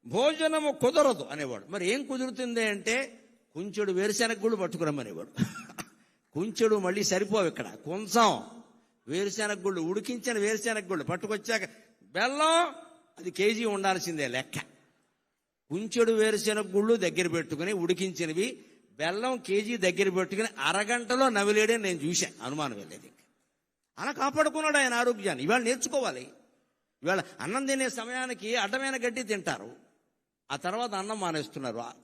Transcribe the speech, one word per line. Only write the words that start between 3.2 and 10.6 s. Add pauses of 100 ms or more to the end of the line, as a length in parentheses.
"కుంచెడు
వేరుశెనగ
గుళ్ళు
పట్టుకురమ్మనేవాడు."
<laughs>
కుంచెడు
మళ్ళీ
సరిపోవు
ఇక్కడ, (100)
కొంచెం (680)
వేరుశెనగ
గుళ్ళు,
ఉడికించిన
వేరుశెనగ